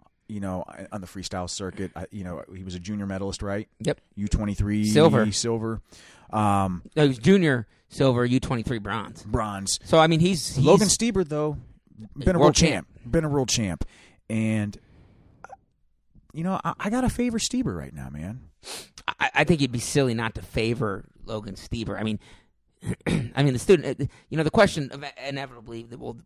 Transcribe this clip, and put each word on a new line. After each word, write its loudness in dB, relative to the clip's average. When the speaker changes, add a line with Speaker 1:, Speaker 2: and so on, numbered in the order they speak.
Speaker 1:
you -8
know, -6
on -8
the -14
freestyle -8
circuit. -8
I, -10
you -10
know, -8
he -14
was -10
a -6
junior -6
medalist, -6
right? -6
Speaker 2:
Yep. -4
Speaker 1:
U -4
twenty-three 0
Speaker 2:
Silver. 6
Speaker 1:
silver. -4
Um, 0
Speaker 2:
No, 4
he 8
was 0
junior 4
silver, 2
U 4
twenty-three -4
bronze. -6
Speaker 1:
Bronze. -4
Speaker 2:
So, 4
I 10
mean, 4
he's, 0
he's 4
Speaker 1:
Logan 8
Stieber, 0
though, -2
been 2
a 2
Speaker 2:
World 6
Speaker 1:
world 4
champ. 2
Speaker 2:
champ. -16
Speaker 1:
Been 2
a -2
world 0
champ. -2
And, -2
you -8
know, -2
I, -4
I -4
gotta 0
favor -2
Stieber -2
right -8
now, -10
man. -10
Speaker 2:
I, 0
I 4
think 2
it'd 0
be -2
silly 0
not -4
to -12
favor -2
Logan -8
Stieber. -6
I -6
mean, -2
<clears throat> -4
I 2
mean, 4
the -2
student, 2
uh, -4
you -8
know, 0
the 0
question 2
of, -14
inevitably -10
that -16
we'll, -12